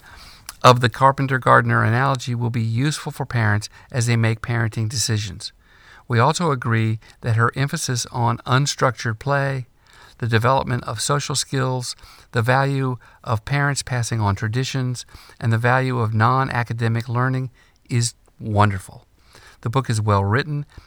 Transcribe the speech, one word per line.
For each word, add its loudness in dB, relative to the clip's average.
of 8
the 4
Carpenter-Gardner 4
analogy 0
will -2
be -2
useful -2
for -6
parents 0
as 0
they 2
make 2
parenting -2
decisions. -4
We 2
also 2
agree -2
that -2
her 2
emphasis -4
on -2
unstructured 0
play, -4
the -4
development 2
of -8
social -2
skills, -4
the 0
value 0
of -4
parents 0
passing -4
on 2
traditions, -4
and 0
the 2
value 2
of 0
non-academic 0
learning -2
is 0
wonderful. 0
The -4
book -2
is 0
well 2
written -2